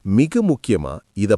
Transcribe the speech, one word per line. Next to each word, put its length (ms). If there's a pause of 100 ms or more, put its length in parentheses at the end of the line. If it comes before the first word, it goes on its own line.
மிக 360
முக்கியமா 500 (220)
இத 240